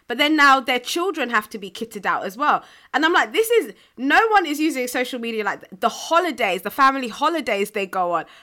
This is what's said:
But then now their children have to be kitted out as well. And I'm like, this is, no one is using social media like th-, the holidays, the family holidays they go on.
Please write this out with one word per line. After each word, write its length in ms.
But 100
then 180
now 240
their 200
children 500
have 200
to 80
be 120
kitted 360
out 180
as 120
well. 280
And 120
I'm 80
like, 200
this 180
is, 220
no 240
one 160
is 120
using 300
social 320
media 240
like 160
th-, 200
the 100
holidays, 720
the 80
family 380
holidays 640
they 160
go 260
on. 120